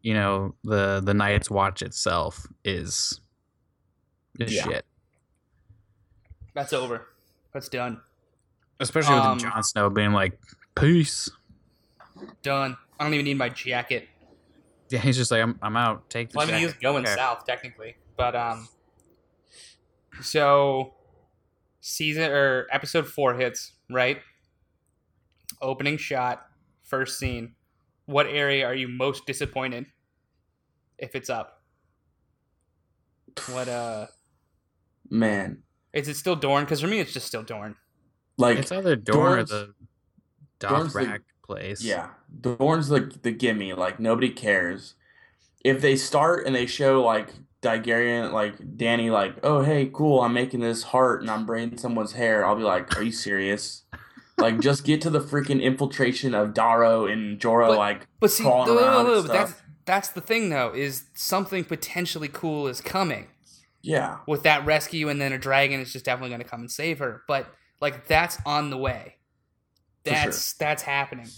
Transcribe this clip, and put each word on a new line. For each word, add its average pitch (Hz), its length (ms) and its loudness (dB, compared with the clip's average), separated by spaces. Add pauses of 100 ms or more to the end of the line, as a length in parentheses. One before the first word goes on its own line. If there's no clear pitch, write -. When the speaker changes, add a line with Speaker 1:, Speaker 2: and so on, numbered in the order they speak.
Speaker 1:
you 110 120 -2
know, 98 500 0
the, 98 400 2
the 98 100 2
Night's 101 380 2
Watch 98 300 0
itself - 640 -4 (180)
is, 82 560 -4 (1200)
is 113 160 -4
Speaker 2:
Yeah. 87 80 0
Speaker 1:
shit. - 220 -6 (1700)
Speaker 3:
That's 143 180 -6
over. 127 360 -4 (460)
That's 135 140 -10
done. 123 320 -6 (800)
Speaker 1:
Especially 143 360 4
with 131 100 6
Speaker 3:
Um, 127 140 2
Speaker 1:
Jon 107 240 -4
Snow 101 260 2
being 104 240 2
like, 95 260 0 (360)
"Peace." 156 540 4 (1120)
Speaker 3:
Done. 139 340 -2 (220)
I 147 40 -2
don't 151 100 0
even 143 120 0
need 139 120 -2
my 123 120 0
jacket. 123 580 -6 (840)
Speaker 1:
Yeah, 123 100 0
he's 127 180 2
just 123 140 0
like, 113 100 4
"I'm, 117 200 0
I'm 107 140 -4
out. 113 340 0
Take 117 200 -8
the - 80 -6
Speaker 3:
Well, 151 100 2
I 160 40 -2
mean, 160 80 0
he 165 60 0
Speaker 1:
jacket." 160 120 -6
Speaker 3:
was - 40 -14
going 131 240 0
Speaker 1:
Okay. 104 100 2
Speaker 3:
south, 123 300 -2
technically. 120 520 -10 (180)
But, 123 200 -2
um, 117 320 -6 (1500)
so, 143 760 2 (840)
season, 156 500 -2
or 135 400 2
episode 143 360 0
four 127 280 0
hits, 123 380 -4 (160)
right? 127 300 0 (1400)
Opening 139 360 -4
shot, 123 500 -4 (360)
first 131 360 -6
scene. 123 340 -8 (520)
What 143 220 2
area 139 380 0
are 123 100 -4
you 127 120 -4
most 127 400 -4
disappointed 131 580 -6 (1120)
if - 180 -12
it's 131 140 -10
up? - 320 -8 (1900)
What, 123 160 -6
uh, 117 400 -6 (1000)
Speaker 2:
Man. 104 540 0 (300)
Speaker 3:
Is 147 140 -4
it 147 80 -8
still 180 200 -2
Dorne? 143 300 2
'Cause 147 160 -4
for 165 60 -2
me, 214 120 -2
it's 156 140 -6
just - 140 -10
still 113 160 -8
Dorne. 107 320 -12 (600)
Speaker 2:
Like, 120 220 4
Speaker 1:
It's 139 120 -4
either 180 240 2
Dorne 151 420 4
Speaker 2:
Dorne's, 107 140 -2
Speaker 1:
or 104 40 -4 (120)
the 101 60 -20 (840)
Speaker 2:
Dorne's 131 340 -2
the, 104 60 -4
Speaker 1:
Dothrak 107 200 -4 (240)
place. 101 380 -10
Speaker 2:
yeah, 92 280 -4 (320)
Dorne's 139 480 2
the, 143 100 4 (240)
the 117 80 0
gimme. 107 420 0
Like, 90 260 -2
nobody 117 300 2
cares. 98 640 -2 (680)
If 131 180 4
they 139 140 6
start 151 500 2
and 135 100 0
they 123 120 2
show, 135 360 4
like, 110 300 2 (300)
Targaryen, 117 680 2
like, 104 260 -2 (200)
Dany, 117 320 2
like, 101 340 0
"Oh, 143 200 4
hey, 143 280 2
cool, 139 300 4
I'm 117 120 2
making 127 260 0
this 117 240 -2
heart 127 380 2
and 110 100 -4
I'm 110 160 -4
braiding 117 320 -4
someone's 117 340 -4
hair," 110 320 2
I'll 104 100 4
be 110 80 -4
like, 92 340 0
"Are - 60 -4
you 117 80 -2
serious?" 101 800 -4
Speaker 3:
<laughs> - 20 -14 (460)
Speaker 2:
Like, 113 200 4
just 139 260 2
get 151 160 2
to 160 80 -2
the 151 100 2
freaking 139 440 0
infiltration 131 720 0
of 107 180 2
Darrow 113 540 4
and 104 320 -4
Jorah, 113 300 4
Speaker 3:
But, 110 100 6
Speaker 2:
like, 104 280 0 (120)
Speaker 3:
but 208 100 6
see, - 140 0
Speaker 2:
crawling - 320 6
Speaker 3:
no, 233 40 8
Speaker 2:
around 262 140 6
Speaker 3:
no, 254 60 6
Speaker 2:
and 240 80 4
Speaker 3:
no, 190 260 2
that's, 196 200 2
Speaker 2:
stuff. - 100 -20 (220)
Speaker 3:
that's 196 240 0
the 175 120 -10
thing, 226 300 0
though, 127 240 0
is 135 300 -4 (100)
something 185 500 -2
potentially 160 600 -6
cool 147 400 -4
is 123 120 -6
coming. 165 500 -4 (520)
Speaker 2:
Yeah. 151 460 -2
Speaker 3:
With 147 160 -2
that 151 200 4
rescue, 151 460 0
and 143 100 -4
then 135 140 -2
a 131 60 -8
dragon 135 400 2
is 127 120 -10
just 127 140 -12
definitely 127 240 -4
gonna 120 140 -10
come 120 160 -12
and 120 100 -14
save 156 300 -6
her. 117 280 -8
But, 135 200 -2 (340)
like, 135 260 -6
that's 165 380 2
on 147 240 0
the 135 80 -6
way. 123 380 -6 (920)
Speaker 2:
For 147 80 0
sure. 151 120 2
Speaker 3:
That's, - 280 -4
that's 151 300 -2
happening. 135 540 -4